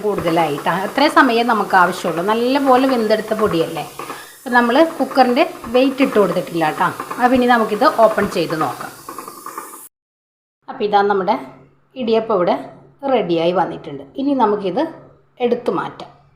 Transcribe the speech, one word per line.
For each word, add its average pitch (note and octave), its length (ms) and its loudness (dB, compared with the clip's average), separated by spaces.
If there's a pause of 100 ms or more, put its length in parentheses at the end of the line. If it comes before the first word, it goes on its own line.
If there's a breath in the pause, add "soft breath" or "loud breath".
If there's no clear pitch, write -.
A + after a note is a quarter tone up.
കൂടുതലായി E3 500 0 (100)
ട്ടോ. E3+ 100 0 (100)
അത്രേ C#4 220 2 (100)
സമയം A#3+ 360 4
നമുക്ക് G3+ 280 0
ആവശ്യമുള്ളൂ. F3 480 0
നല്ലപോലെ C4 640 2
വെന്തെടുത്ത G#3+ 480 0
പൊടിയല്ലേ. E3 420 -2 (540 loud breath)
അപ്പോൾ B3 200 -8
നമ്മൾ A#3+ 200 4 (220)
കുക്കറിൻ്റെ C4 460 2 (300)
വെയിറ്റ് C4+ 300 2
ഇട്ട് A3 160 0
കൊടുത്തിട്ടില്ല E3+ 560 0
ട്ടോ. F3+ 100 0 (360)
അപ്പോൾ B3 160 4
ഇനി B3 160 2
നമുക്കിത് A3 300 0 (200)
ഓപ്പൺ G#3 220 2 (100)
ചെയ്ത് D#3+ 260 -2
നോക്കാം. - 300 -8 (1800)
അപ്പോൾ A#3 180 -6
ഇതാ G3+ 140 4 (100)
നമ്മുടെ G3 240 0 (680)
ഇടിയപ്പം A3 360 0
ഇവിടെ F#3+ 160 2 (600)
റെഡിയായി E3+ 440 0
വന്നിട്ടുണ്ട്. D#3 460 -6 (160)
ഇനി C#4 220 0
നമുക്കിത് G3+ 380 -2 (640)
എടുത്തു A#3+ 320 0
മാറ്റാം. - 340 -10 (240)